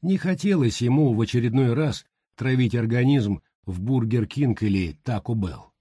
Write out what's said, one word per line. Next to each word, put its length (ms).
Не 160
хотелось 640
ему 320
в 80
очередной 540
раз 320
травить 400
организм 680
в 160
Бургер 460
Кинг 380
или 400
Тако 300
Белл. 460